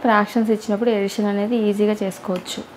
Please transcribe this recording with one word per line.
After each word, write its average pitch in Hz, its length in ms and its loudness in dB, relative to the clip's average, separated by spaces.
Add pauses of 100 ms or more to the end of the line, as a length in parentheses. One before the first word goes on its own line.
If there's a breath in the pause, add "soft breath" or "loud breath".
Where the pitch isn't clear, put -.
fractions 220 520 2
ఇచ్చినప్పుడు 214 440 0
addition 202 360 -2
అనేది 208 220 0 (120)
ఈజీగా 208 340 2
చేసుకోవచ్చు. 185 580 -6 (160)